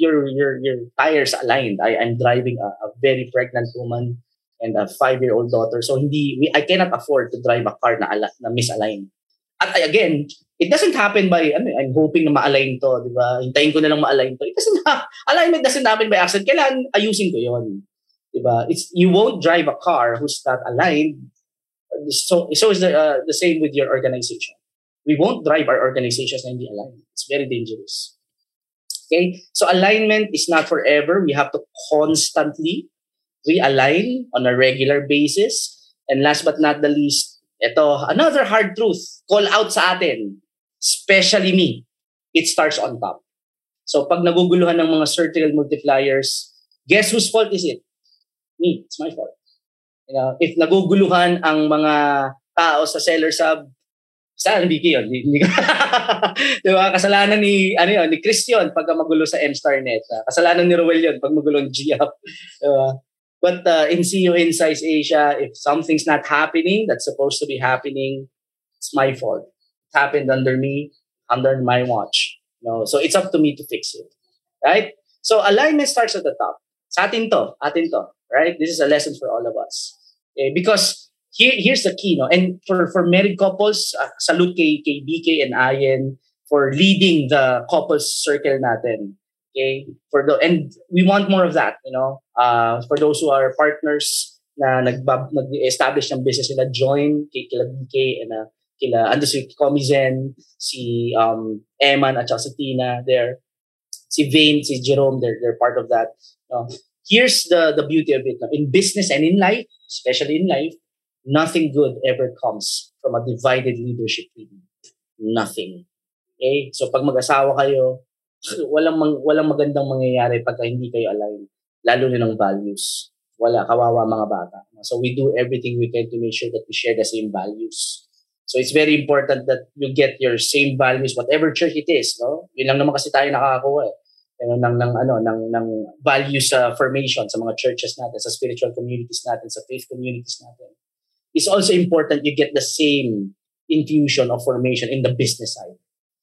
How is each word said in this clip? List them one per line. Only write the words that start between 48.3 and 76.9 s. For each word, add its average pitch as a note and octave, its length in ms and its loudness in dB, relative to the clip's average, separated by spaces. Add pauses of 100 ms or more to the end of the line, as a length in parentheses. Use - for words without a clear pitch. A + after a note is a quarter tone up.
Me. E3+ 280 -2
It's - 120 -18
my D#3 140 -8
fault. - 240 -12 (720)
You C3+ 60 -12
know, C3 240 -2
if E3 220 0
naguguluhan F3 800 4
ang D#3 280 2
mga D3+ 240 2 (600)
tao D#3+ 320 2
sa D3+ 160 -6
seller D#3+ 320 2
sub, D#3 340 0 (720)
kasalanan F#3 320 2
ni D#3+ 80 2
Vicky D#3+ 160 2
yun. A#2+ 160 2
Hindi, B2+ 160 -4
hindi C#3+ 160 4
ko, F#3 80 6 (580)
<laughs> A#3 640 -2
di - 20 4
ba? F#3+ 220 4
Kasalanan G3+ 480 2
ni, G3 340 2
ano F3 160 4
yun, F3+ 220 2
ni D#3+ 80 -2
Chris - 240 0
yun G#3+ 320 2
pagka E3 160 -2
magulo D#3+ 320 2
sa D3+ 160 -2
M-Star C#3+ 400 0
Net. A#2 320 -4
Ah, A2+ 160 -8
kasalanan F3 400 4
ni F3 80 4
Roel E3 260 2
yun D3 220 2
pag C#3+ 80 0
magulo D3 240 2
ang C3+ 160 -2
G C#3 240 -4
F. C#3+ 160 0 (480)
Di C#3+ 80 0
ba? C3+ 240 2 (480)
But, F3+ 240 0
uh, D#3+ 240 4
in F3 160 2
C F#3 200 0
E F3 40 4
O F3 80 4
Insights E3 480 0
Asia, D3+ 520 2
if C3+ 200 -6
something's D#3 480 0
not D3 240 0
happening E3 600 0
that's B2 160 -2
supposed C#3 360 -2
to C#3 80 -4
be C3 120 -6
happening, C3+ 680 -4 (480)
it's - 160 -16
my C3+ 200 2
fault. - 380 -6 (420)
It D3 60 2
happened C#3 320 0
under C3 260 0
me, C#3 360 -4 (360)
under C3 320 0
my B2 240 2
watch. - 540 -4 (240)
No? A2+ 220 -4
So C#3+ 160 0
it's E3 160 0
up F3+ 160 -2
to D#3+ 80 0
me D3 160 2
to - 120 -16
fix - 280 -8
it. F2 120 -20 (560)
Right? F#3 320 2 (240)
So G#3+ 240 2
alignment C4+ 440 2
starts A3+ 280 0
at D#3+ 80 -6
the C#3+ 120 -4
top. - 240 -6 (280)
Sa G3 200 0